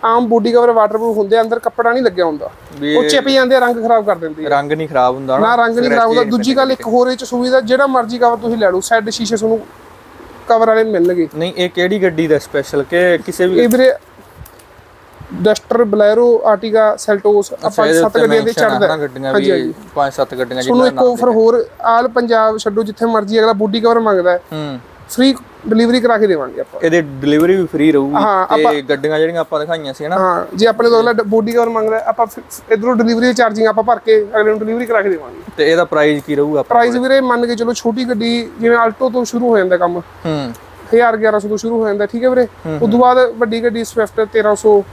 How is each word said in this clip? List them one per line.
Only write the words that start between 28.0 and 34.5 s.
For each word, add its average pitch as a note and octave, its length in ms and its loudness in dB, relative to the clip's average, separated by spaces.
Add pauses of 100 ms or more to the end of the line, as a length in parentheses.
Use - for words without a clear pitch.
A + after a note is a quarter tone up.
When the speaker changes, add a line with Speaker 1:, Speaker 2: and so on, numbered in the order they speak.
Speaker 1:
ਹਾਂ, G3 320 2
Speaker 2:
ਤੇ D#3 160 2
Speaker 1:
ਆਪਾਂ D3+ 120 2
Speaker 2:
ਗੱਡੀਆਂ D3 440 -2
ਜਿਹੜੀਆਂ E3 220 0
ਆਪਾਂ D#3 200 -4
ਦਿਖਾਈਆਂ D3+ 340 -6
ਸੀ D3+ 120 -10
ਹਨਾ। F3+ 120 -2
Speaker 1:
ਹਾਂ, F3+ 360 0
ਜੇ G#3 120 2
ਆਪਣੇ A#3 240 2
ਤੋਂ A#3 80 4
ਅਗਲਾ A#3 140 2
ਡ-, A3 100 -2
ਬੋਡੀ G#3+ 300 0
ਕਵਰ A#3 160 0
ਮੰਗਦਾ, A3 380 -2
ਆਪਾਂ - 200 0
ਫਿਰ - 460 -8
ਇਧਰੋਂ A3+ 220 0
ਡਿਲੀਵਰੀ A3+ 320 2
ਦੇ B3 80 2
ਚਾਰਜਿੰਗ A3 320 0
ਆਪਾਂ G#3+ 180 0
ਭਰ A3+ 140 0
ਕੇ G#3+ 240 2
ਅਗਲੇ G#3+ 280 0